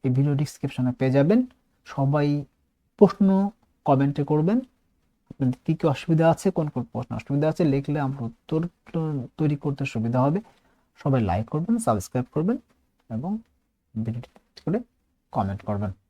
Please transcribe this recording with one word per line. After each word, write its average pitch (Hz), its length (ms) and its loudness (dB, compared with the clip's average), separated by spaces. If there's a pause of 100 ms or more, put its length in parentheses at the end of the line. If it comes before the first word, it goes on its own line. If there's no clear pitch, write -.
এই 135 80 0
ভিডিও 139 240 2
ডেসক্রিপশনে 139 580 -2
পেয়ে 131 180 0
যাবেন। 180 360 4 (380)
সবাই 143 600 0 (520)
প্রশ্ন 196 540 4 (340)
কমেন্টে 139 400 2
করবেন, 160 360 2 (720)
আপনাদের 127 360 -2
কী 160 80 0
কী 165 120 -2
অসুবিধা 165 440 2
আছে, 185 200 0
কোন 156 180 -2
কোন 123 140 -6
প্রশ্ন 117 340 -8
অসুবিধা 143 320 -2
আছে 160 160 0
লিখলে 143 360 0
আমার 135 220 -4
উত্তর 156 460 -4 (240)
তো 151 340 -4 (100)
তৈরি 151 200 0
করতে 139 280 -4
সুবিধা 120 360 -2
হবে। 151 200 2 (640)
সবাই 135 180 2
লাইক 98 260 0
করবেন, 185 320 -2
সাবস্ক্রাইব 123 560 -2
করবেন 185 220 0 (540)
এবং 160 280 -6 (580)
ভিডিওটি - 680 -10
করে 196 140 -2 (520)
কমেন্ট 98 300 -4
করবেন। 101 280 -4 (200)